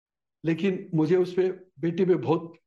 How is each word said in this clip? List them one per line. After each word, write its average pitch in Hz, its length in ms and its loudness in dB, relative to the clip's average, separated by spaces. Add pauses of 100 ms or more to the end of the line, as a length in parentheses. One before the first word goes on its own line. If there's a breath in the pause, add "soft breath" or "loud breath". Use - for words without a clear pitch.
(440)
लेकिन 170 500 -2
मुझे 156 220 2
उस 180 180 0
पे, 185 180 0
बेटी 170 520 -4
पे 180 100 4
बहुत 160 400 -2 (120)